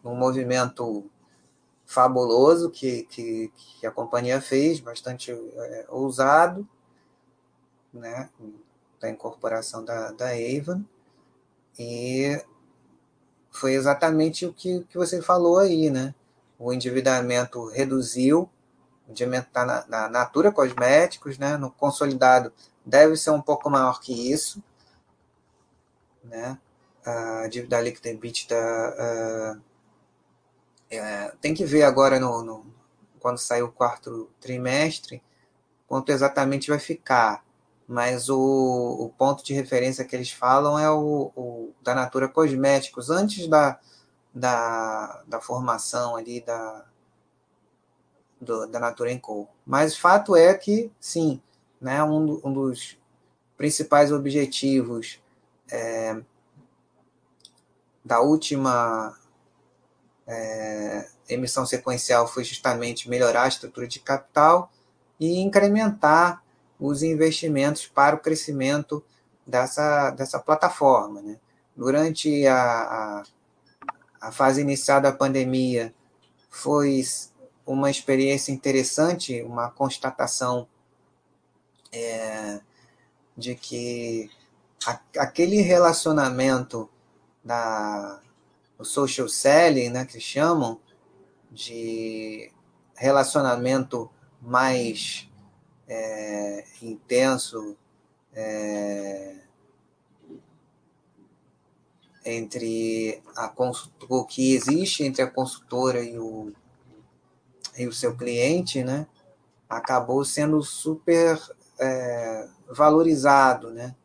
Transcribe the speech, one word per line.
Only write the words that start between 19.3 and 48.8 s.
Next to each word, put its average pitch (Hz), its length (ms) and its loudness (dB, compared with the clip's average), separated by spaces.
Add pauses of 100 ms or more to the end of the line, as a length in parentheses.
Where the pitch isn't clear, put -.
tá 123 120 0
na, 123 220 -4
na 110 220 -4
Natura 123 420 2
Cosméticos, 135 880 2
né? 139 180 -2
No 139 140 -6
consolidado 131 840 4 (320)
deve 151 320 8
ser 156 140 -2
um 147 100 2
pouco 143 300 -2
maior 131 300 2
que 123 320 -4
isso, 156 300 -6 (1600)
né? 117 360 -12 (460)
A 113 440 -6
dívida 120 320 -4
líquida 120 280 -6
ebitda, 117 480 -6
ah, 113 1000 -4 (1300)
é, 107 500 -10
tem 151 120 -2
que 160 120 -2
ver 151 180 6
agora 135 360 6
no, 120 240 -2
no, 113 240 -14 (540)
quando 123 180 -4
sair 120 240 -2
o 120 80 -4
quarto 120 600 -4 (100)
trimestre, 127 840 -4 (640)
quanto 135 240 -4
exatamente 139 600 0
vai 147 80 0
ficar. 120 640 0 (420)
Mas 123 440 -2
o, 135 80 2
o 127 800 0
ponto 135 260 0
de 143 80 -6
referência 131 540 -2
que 131 100 -8
eles 123 160 -8
falam 143 460 2
é 156 120 2
o, 151 460 -2
o 120 460 -12
da 123 120 -2
Natura 131 320 -2
Cosméticos, 135 840 0
antes 196 360 -2
da, 147 320 4 (540)
da, 117 920 -2
da 113 160 -8
formação 123 720 -4
ali 117 240 -10
da, 113 460 -8 (1500)
do, 117 260 -6
da 117 140 -8